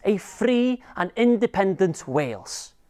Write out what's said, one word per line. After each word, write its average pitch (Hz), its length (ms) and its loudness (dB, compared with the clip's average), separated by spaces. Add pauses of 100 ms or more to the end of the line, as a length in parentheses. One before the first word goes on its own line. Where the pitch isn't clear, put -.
a 202 140 2
free 240 640 0 (140)
and 180 200 -4
independent 196 920 2
Wales. 123 680 -6 (160)